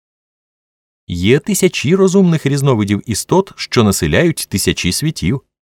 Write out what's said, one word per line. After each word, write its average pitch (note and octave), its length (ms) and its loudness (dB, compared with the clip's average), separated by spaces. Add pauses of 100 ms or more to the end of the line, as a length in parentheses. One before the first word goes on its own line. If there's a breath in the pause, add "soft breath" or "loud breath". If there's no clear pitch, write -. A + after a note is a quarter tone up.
(1080)
"Є F#2+ 320 0
тисячі F#3 560 -2
розумних F#3 520 2
різновидів A#2 640 0
істот, E3+ 460 -2
що - 280 0
населяють G2+ 640 0
тисячі F2+ 440 -2
світів. C#3 500 -4 (240)